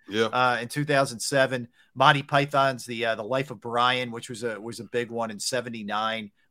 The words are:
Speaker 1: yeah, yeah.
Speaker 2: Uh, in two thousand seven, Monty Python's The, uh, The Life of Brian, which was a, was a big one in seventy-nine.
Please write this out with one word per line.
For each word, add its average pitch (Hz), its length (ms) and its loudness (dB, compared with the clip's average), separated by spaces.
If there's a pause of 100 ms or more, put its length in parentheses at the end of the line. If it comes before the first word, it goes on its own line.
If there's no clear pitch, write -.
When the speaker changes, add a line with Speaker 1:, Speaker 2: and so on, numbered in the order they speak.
Speaker 1:
yeah, 110 120 0
yeah. 113 60 4
Speaker 2:
Uh, 123 340 2
in 120 80 -8
two 147 160 -2
thousand 135 340 2
seven, 131 480 2 (280)
Monty 139 280 6
Python's 139 640 2
The, 117 220 -2
uh, 113 100 2
The 107 80 -8
Life 131 260 -2
of 107 100 -12
Brian, 123 520 0
which 117 160 -10
was 117 160 -10
a, 110 160 -4
was 113 180 -10
a 117 60 -12
big 120 260 -4
one 113 220 -4
in 101 80 -12
seventy-nine. 110 920 -4 (200)